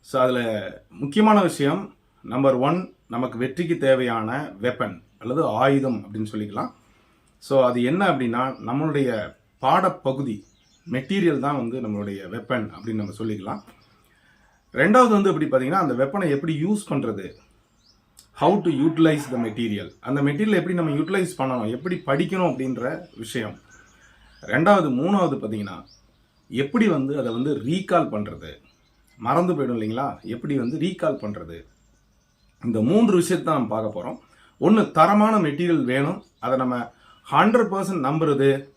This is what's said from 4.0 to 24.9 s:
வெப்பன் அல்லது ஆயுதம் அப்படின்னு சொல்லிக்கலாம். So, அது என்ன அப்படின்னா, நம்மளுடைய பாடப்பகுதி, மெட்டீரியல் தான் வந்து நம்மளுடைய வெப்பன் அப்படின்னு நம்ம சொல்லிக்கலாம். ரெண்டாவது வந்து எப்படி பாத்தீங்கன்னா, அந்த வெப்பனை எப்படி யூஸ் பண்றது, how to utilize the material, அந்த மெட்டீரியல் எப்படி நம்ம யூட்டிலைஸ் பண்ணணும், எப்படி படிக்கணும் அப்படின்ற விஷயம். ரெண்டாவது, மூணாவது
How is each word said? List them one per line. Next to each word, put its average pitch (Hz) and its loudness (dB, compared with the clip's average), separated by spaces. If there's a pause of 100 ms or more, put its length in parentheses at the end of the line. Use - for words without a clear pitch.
வெப்பன் 123 -4 (160)
அல்லது 135 -2
ஆயுதம் 127 2
அப்படின்னு 107 -8
சொல்லிக்கலாம். 107 -6 (680)
So, 135 4
அது 123 0
என்ன 180 2
அப்படின்னா, 123 0 (220)
நம்மளுடைய 127 -2 (260)
பாடப்பகுதி, 139 0 (480)
மெட்டீரியல் 165 0
தான் 143 -2
வந்து 120 -6
நம்மளுடைய 101 -6 (100)
வெப்பன் 110 -4
அப்படின்னு 107 -6
நம்ம 104 -8
சொல்லிக்கலாம். 110 -6 (1120)
ரெண்டாவது 233 6
வந்து 196 4
எப்படி 151 0
பாத்தீங்கன்னா, 139 2
அந்த 127 0
வெப்பனை 165 0
எப்படி 147 -2
யூஸ் 202 -2
பண்றது, 110 -4 (1000)
how 170 2
to 170 0
utilize 151 2
the 127 -4
material, 107 -4
அந்த 139 -2
மெட்டீரியல் 180 2
எப்படி 180 -4
நம்ம 165 -2
யூட்டிலைஸ் 175 -2
பண்ணணும், 127 -2
எப்படி 156 -4
படிக்கணும் 165 0
அப்படின்ற 127 -6 (180)
விஷயம். 110 -8 (880)
ரெண்டாவது, 165 4
மூணாவது 165 2